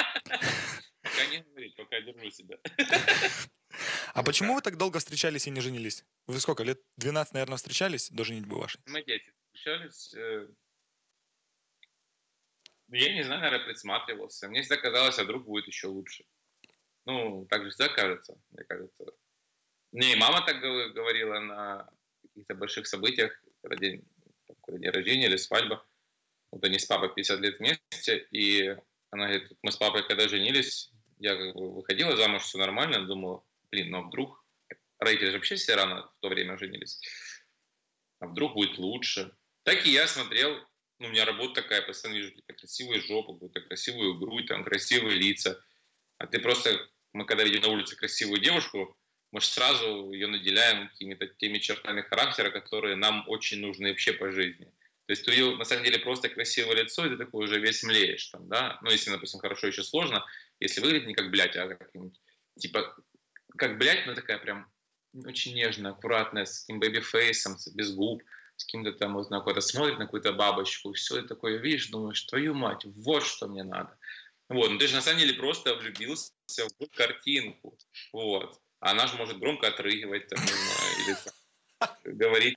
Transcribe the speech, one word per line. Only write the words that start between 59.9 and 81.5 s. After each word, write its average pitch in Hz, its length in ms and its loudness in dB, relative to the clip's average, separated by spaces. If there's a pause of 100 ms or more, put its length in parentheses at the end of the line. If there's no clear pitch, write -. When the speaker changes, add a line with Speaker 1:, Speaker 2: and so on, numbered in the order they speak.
Speaker 1:
если 98 220 0
выглядит 147 260 4
не 104 60 -8
как 95 160 0
блядь, 92 260 4
а 90 120 -2
как, - 220 -14 (680)
типа, - 380 -2 (600)
как 107 200 2
блядь, 151 280 4
но 123 80 -4
такая 110 240 -4
прям 101 340 -8 (540)
очень 127 300 -4
нежная, 107 360 0
аккуратная, 107 540 0
с - 180 -10
таким 107 160 -8
бэби-фейсом, 110 760 2
с, - 160 -12
без 101 200 -2
губ, 110 280 0 (340)
с - 100 -10
каким-то 110 260 -4
там, 101 220 -2
вот, 101 160 -4
на 101 100 -2
куда-то 101 220 0
смотрит, 147 360 2
на 107 80 -4
какую-то 104 280 0
бабочку, 101 580 0
и - 20 -12
все, - 260 -2
и - 80 -8
такое, 110 300 -2
видишь, 139 320 0
думаешь, 107 340 -4
"Твою 147 300 0
мать, 113 320 -2
вот 113 380 0
что - 240 -4
мне 98 160 -8
надо". 92 340 -8 (520)
Вот, 120 220 4
ну 104 60 2
ты 143 100 6
же - 80 4
на - 60 2
самом 165 180 4
деле 139 140 6
просто 131 420 0
влюбился 113 560 -8 (480)
в 147 160 -8
картинку, 123 800 0 (340)
вот. 107 480 -2 (200)
А 98 120 2
она 117 160 4
же 123 100 -4
может 110 220 -4
громко 127 280 2
отрыгивать, 104 600 0
там, - 180 -2
не - 100 4
знаю, - 400 0
или - 200 0
там - 180 -12 (720)